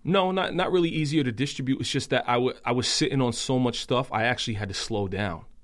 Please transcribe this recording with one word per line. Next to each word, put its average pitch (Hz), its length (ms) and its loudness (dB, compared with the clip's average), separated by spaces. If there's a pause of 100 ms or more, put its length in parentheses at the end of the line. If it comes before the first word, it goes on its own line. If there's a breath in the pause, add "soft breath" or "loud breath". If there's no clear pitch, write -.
No, 185 280 2
not, 185 220 -2
not 180 180 0
really 175 160 4
easier 151 340 0
to 123 80 0
distribute. 131 500 -2
It's 127 100 -4
just 135 200 -2
that 127 180 2
I 120 100 4
wa-, 127 160 2 (100)
I 120 80 2
was 123 160 0
sitting 139 320 2
on 120 140 2
so 131 260 0
much 123 200 0
stuff, 127 300 0
I 110 140 0
actually 120 300 -2
had 101 140 -4
to 95 60 -6
slow 101 320 -2
down. 95 380 -4 (180)